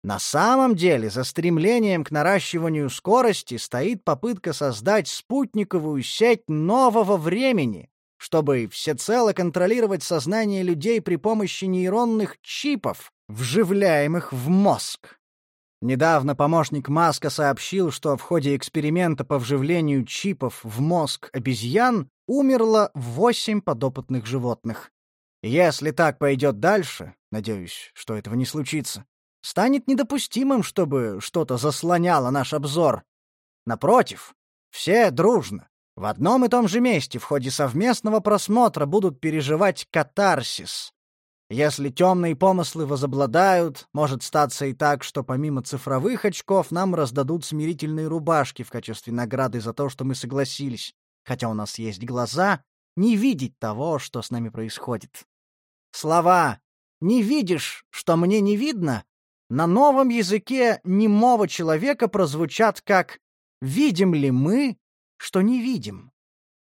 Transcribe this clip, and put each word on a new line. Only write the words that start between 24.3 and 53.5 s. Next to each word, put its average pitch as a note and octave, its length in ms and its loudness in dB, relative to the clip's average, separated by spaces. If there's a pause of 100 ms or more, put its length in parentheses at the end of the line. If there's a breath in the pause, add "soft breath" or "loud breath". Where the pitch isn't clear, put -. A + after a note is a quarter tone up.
Если D3+ 480 2
так D3+ 260 2
пойдёт C#3 420 2
дальше, E3+ 540 0 (180)
надеюсь, G2+ 640 -10
что - 220 -10
этого G#2+ 200 -8
не B2 100 0
случится, D3 600 -8 (380)
станет B3+ 440 0
недопустимым, C4+ 760 0
чтобы C3 600 -2
что-то C#3+ 360 -2
заслоняло D#3 720 2
наш C#3 220 -2
обзор. D3 500 0 (640)
Напротив, D#3 680 0 (380)
все G#3 380 2
дружно, C#3 600 0 (260)
в - 100 -10
одном F3 380 2
и A#3 60 2
том A#3+ 180 4
же G#3+ 140 0
месте G3 360 0
в - 60 -8
ходе C#3 260 -2
совместного G3+ 720 0
просмотра G#3 640 2
будут F3 360 0
переживать D#3 680 0
катарсис. - 1040 -2 (580)
Если C#3 400 -2
тёмные F3 460 2
помыслы E3+ 500 0
возобладают, C#3+ 1080 2
может C#3 280 0
статься C#3+ 440 0
и C3+ 80 -4
так, D3 300 0
что - 200 -8
помимо C3+ 400 -4
цифровых C#3 600 -4
очков F#3+ 460 0
нам F3+ 220 0
раздадут C#3+ 520 -2
смирительные D#3 600 -4
рубашки D#3 560 -2
в - 60 -14
качестве A2+ 440 -10
награды A#2+ 480 -4
за A2+ 100 -6
то, C#3+ 160 -4
что C3 160 -8
мы C3 100 -4
согласились, C3 800 -6 (300)
хотя B2 240 -6
у A2 60 -2
нас G#2+ 260 -8
есть G#2+ 240 -8
глаза — C3 580 -2 (360)
не A3 180 4
видеть G3 440 -2